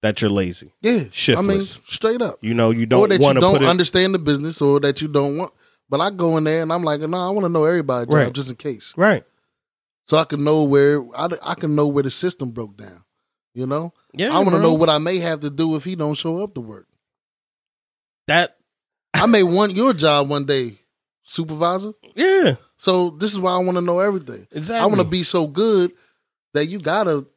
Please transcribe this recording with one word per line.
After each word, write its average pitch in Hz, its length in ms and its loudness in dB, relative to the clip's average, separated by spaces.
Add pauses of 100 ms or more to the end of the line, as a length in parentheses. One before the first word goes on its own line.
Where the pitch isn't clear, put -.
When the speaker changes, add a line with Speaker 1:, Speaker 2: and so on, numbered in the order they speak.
Speaker 1:
that 107 200 -2
you're 107 80 2
lazy, 95 500 -4
Speaker 2:
Yeah. 220 120 2
I - 40 2
mean, 139 140 -4
Speaker 1:
shiftless. - 680 0 (100)
Speaker 2:
straight 226 340 -2
up. 180 180 -6
Speaker 1:
You 110 140 -4
know, 117 160 4
you 113 140 0
Speaker 2:
Or - 20 -8
Speaker 1:
don't 190 240 4
Speaker 2:
that 190 100 4
you 139 60 6
Speaker 1:
wanna 135 140 4
Speaker 2:
don't 185 140 4
Speaker 1:
put 139 80 4
it 139 60 4
Speaker 2:
understand 185 460 2
the 196 60 0
business, 151 420 -2
or 143 180 4
that 143 220 -2
you 156 60 -6
don't 143 280 -2
want. 180 160 -8 (380)
But 139 100 -2
I 185 100 0
go 170 280 0
in 156 60 0
there 160 180 0
and 160 100 -4
I'm 175 120 -2
like, 151 180 -2
"No, 165 160 -4
I 180 120 -4
wanna 196 200 -2
know 160 140 2
everybody's 139 420 0
job 139 80 0
Speaker 1:
Right. 131 180 2
Speaker 2:
just 131 180 -8
in 120 60 -12
case." 123 400 -12
Speaker 1:
Right. 175 280 2 (840)
Speaker 2:
So 151 80 2
I 160 80 4
can 147 200 -6
know 156 180 2
where, 143 400 4 (140)
I, 151 120 -4 (140)
I 160 140 -6
can 151 180 -4
know 147 140 2
where 143 160 -2
the 135 80 -6
system 175 400 -6
broke 110 240 -12
down, 98 260 -20 (520)
you 127 120 -6
know? 156 260 -4 (220)
Speaker 1:
Yeah, - 180 -2
Speaker 2:
I 160 60 2
wanna 196 140 4
Speaker 1:
bro. 165 100 2
Speaker 2:
know 165 120 6
what 160 140 4
I 151 100 4
may 175 200 -2
have 165 220 -4
to 147 100 -6
do 156 240 -2
if 151 80 -4
he 185 140 -8
don't 151 180 -4
show 165 300 -6
up 202 100 -14
to 131 60 -10
work. 107 260 -18 (1400)
Speaker 1:
That 165 280 0 (580)
Speaker 2:
I 170 120 2
may 220 160 6
want 185 300 2
your 233 200 2
job 147 360 2
one 143 160 -2
day, 131 340 -2 (460)
supervisor. 170 680 -4 (220)
Speaker 1:
Yeah. 339 400 2 (220)
Speaker 2:
So 180 340 0
this 175 220 -4
is 202 80 -6
why 180 140 0
I 180 40 0
wanna 180 220 0
know 175 200 0
everything. 185 520 -4
Speaker 1:
Exactly. 165 240 -8
Speaker 2:
I 220 100 2
wanna 202 180 2
be 170 200 -4
so 170 240 0
good 185 420 2 (640)
that 147 120 0
you 185 120 -8
gotta 160 480 -2 (100)